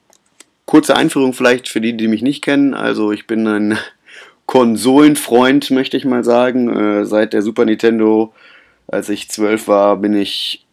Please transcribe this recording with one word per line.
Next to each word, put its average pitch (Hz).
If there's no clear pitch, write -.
Kurze 151
Einführung 135
vielleicht 123
für 117
die, 117
die 110
mich 110
nicht 139
kennen. 139
Also 107
ich 104
bin 110
ein 107
<laughs> -
Konsolenfreund, 131
möchte 131
ich 131
mal 123
sagen. 120
Äh, 104
seit 107
der 110
Super 113
Nintendo, 110
als 98
ich 104
zwölf 107
war, 101
bin 104
ich -